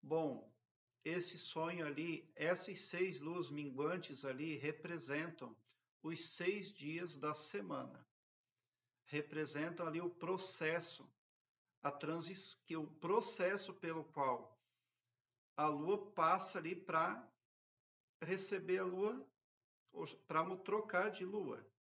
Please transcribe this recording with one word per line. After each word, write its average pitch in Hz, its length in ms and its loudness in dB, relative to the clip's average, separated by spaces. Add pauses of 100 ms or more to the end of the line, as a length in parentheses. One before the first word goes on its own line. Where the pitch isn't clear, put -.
Bom, 147 520 0 (500)
esse 175 320 -2
sonho 165 480 -2
ali, 151 520 -2
essas 185 440 2
seis 175 400 0
luas 165 300 -2
minguantes 147 760 -2
ali 143 320 -2
representam 151 1000 -4 (480)
os 160 200 -4 (120)
seis 190 360 0
dias 156 460 -6
da 151 160 0
semana. 151 720 -6 (1000)
Representam 151 840 -2
ali 160 120 -2
o 175 120 -2
processo, 170 1000 -2 (680)
a 143 100 2
transi-, 165 640 -2 (100)
que 165 120 -4
o 156 80 -2
processo 190 880 2
pelo 165 300 -4
qual 131 520 0 (1000)
a 151 100 4
lua 160 440 2
passa 180 480 4
ali 170 160 -2
pra 180 520 2 (960)
receber 185 560 0
a 190 80 2
lua, 208 420 0 (640)
ou - 140 -4 (220)
pra 160 160 4
mo-, 180 140 0
trocar 208 520 2
de 190 160 -4
lua. 165 420 -2 (140)